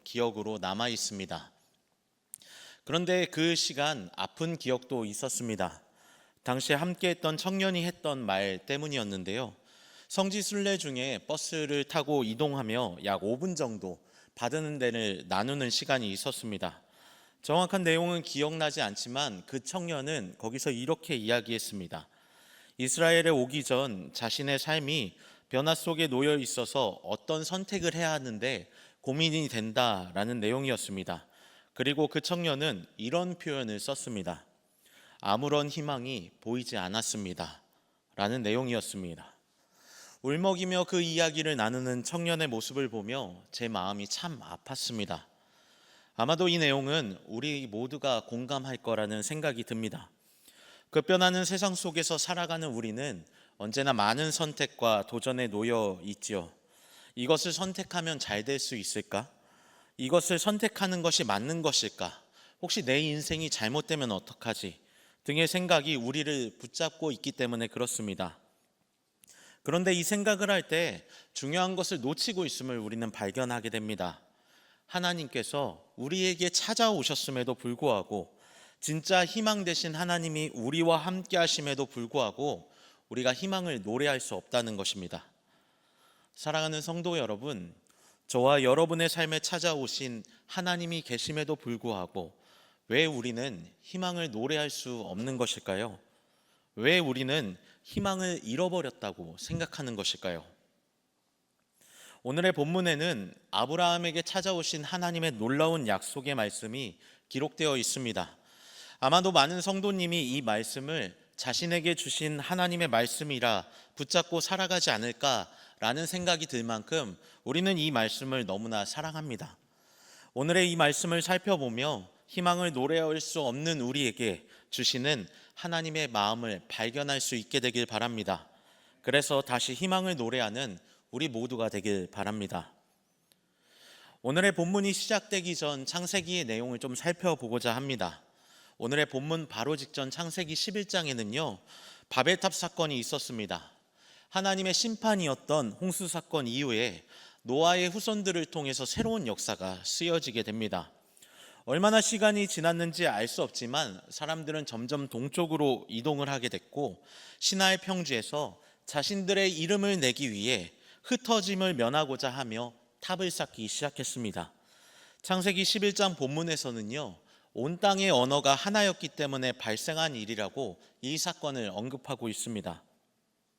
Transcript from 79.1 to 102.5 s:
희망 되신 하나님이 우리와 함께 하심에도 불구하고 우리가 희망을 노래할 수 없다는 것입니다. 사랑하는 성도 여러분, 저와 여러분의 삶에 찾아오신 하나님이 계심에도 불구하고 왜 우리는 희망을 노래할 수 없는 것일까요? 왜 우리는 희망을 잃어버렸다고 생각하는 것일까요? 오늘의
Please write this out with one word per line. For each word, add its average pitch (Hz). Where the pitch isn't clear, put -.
희망 214
되신 165
하나님이 165
우리와 165
함께 185
하심에도 143
불구하고 120
우리가 127
희망을 175
노래할 127
수 -
없다는 113
것입니다. 92
사랑하는 156
성도 170
여러분, 107
저와 131
여러분의 165
삶에 156
찾아오신 139
하나님이 175
계심에도 151
불구하고 104
왜 147
우리는 120
희망을 175
노래할 139
수 123
없는 113
것일까요? 104
왜 151
우리는 131
희망을 190
잃어버렸다고 117
생각하는 151
것일까요? 90
오늘의 170